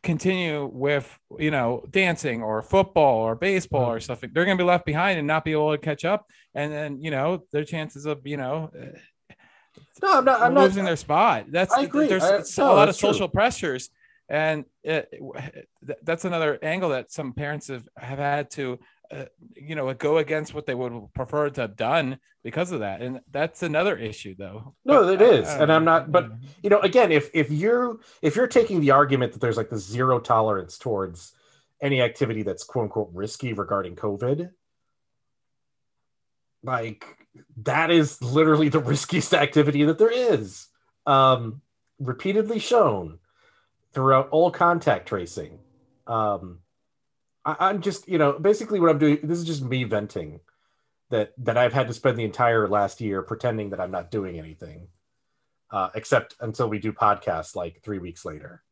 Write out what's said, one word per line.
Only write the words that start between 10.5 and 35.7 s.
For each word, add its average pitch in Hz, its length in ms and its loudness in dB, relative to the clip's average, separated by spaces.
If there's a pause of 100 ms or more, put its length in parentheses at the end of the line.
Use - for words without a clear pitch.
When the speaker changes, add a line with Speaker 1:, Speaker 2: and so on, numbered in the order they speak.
Speaker 2:
not - 100 8
Speaker 1:
losing 196 200 2
their 170 120 0
spot. 160 520 0
That's, 185 240 0
Speaker 2:
I 254 100 2
agree. 294 240 0
Speaker 1:
there's 190 160 2
Speaker 2:
I, 196 160 4
Speaker 1:
s-, - 200 -6
a - 20 0
Speaker 2:
no, 277 60 4
Speaker 1:
lot 202 160 8
of 208 60 8
Speaker 2:
that's 185 100 -2
true. 208 140 0
Speaker 1:
social 196 160 -2
pressures, 185 600 -2 (400)
and 156 360 -2 (180)
it, 156 280 -4
th-, - 920 -16
that's 165 240 -4
another 160 360 -2
angle 170 280 -2
that 127 200 -6
some 135 220 -10
parents 147 360 -10
have, 123 280 -12
have 131 220 -12
had 143 340 -4
to, 127 260 -8 (320)
uh, 139 140 -12 (300)
you 151 200 -14
know, 131 200 -4
go 151 240 0
against 156 360 -2
what 147 120 -10
they 131 80 -4
would 120 400 -8
prefer 147 360 -2
to 127 120 -10
have 107 140 -8
done 131 420 -2 (240)
because 165 300 -6
of 143 80 -6
that. 98 220 -6
And 127 180 -10 (100)
that's 160 320 -6
another 170 340 0
issue, 104 400 -12
though. 98 380 -16 (100)
Speaker 2:
No, 262 200 6
Speaker 1:
But 185 180 4
Speaker 2:
it - 0 -
Speaker 1:
I, 226 140 10
Speaker 2:
is. - 120 2
Speaker 1:
I 156 140 0
Speaker 2:
And 151 100 6
I'm 160 120 6
Speaker 1:
don't - 0 -
Speaker 2:
not, 165 240 4
Speaker 1:
know. 151 40 -6
Speaker 2:
but, 127 180 2
Speaker 1:
Yeah. 120 180 -16 (140)
Speaker 2:
you - 80 0
know, 202 100 8
again, 196 320 6
if, 147 220 2
if 143 160 2
you're, 226 480 0 (240)
if 151 140 0
you're 240 100 2
taking 226 340 2
the 143 120 4
argument 135 400 4
that - 80 -12
there's, 117 160 0
like, 113 140 -4
the 113 80 -6
zero 120 420 -2
tolerance 110 580 0
towards 95 540 -8 (480)
any 139 220 0
activity 113 400 -2
that's 95 220 -6
quote 120 200 -4
unquote 104 300 -6
risky 110 380 -8
regarding 98 440 -4
covid, 123 540 -4 (2000)